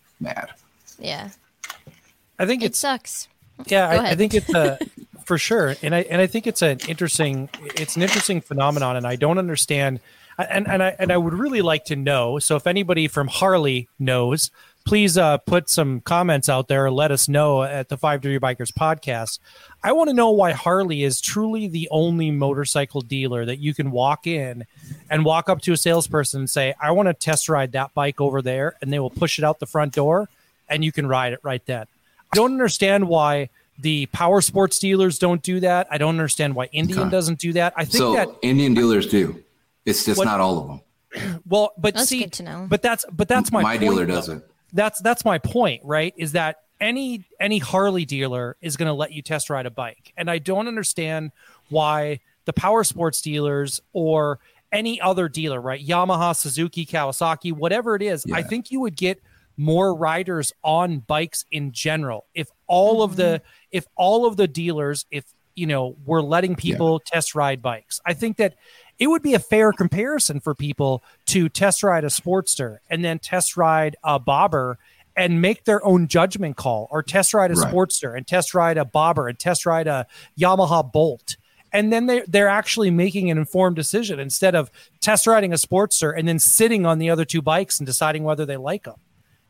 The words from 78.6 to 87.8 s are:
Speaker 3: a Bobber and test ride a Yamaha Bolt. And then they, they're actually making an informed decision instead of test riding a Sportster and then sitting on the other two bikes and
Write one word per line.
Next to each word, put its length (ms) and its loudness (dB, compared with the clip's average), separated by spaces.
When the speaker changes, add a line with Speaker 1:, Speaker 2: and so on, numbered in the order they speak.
Speaker 3:
a 80 0
Bobber 440 0
and 100 -10
test 260 -2
ride 220 0
a 180 -2
Yamaha 540 4
Bolt. 460 0
And 220 2
then 140 2
they, 200 2
they're 220 6
actually 420 2
making 400 2
an 60 2
informed 400 2
decision 420 -4
instead 360 2
of 140 0
test 280 2
riding 260 4
a 40 0
Sportster 600 0
and 100 0
then 120 2
sitting 460 4
on 140 2
the 100 0
other 140 2
two 180 -2
bikes 380 0
and 80 -6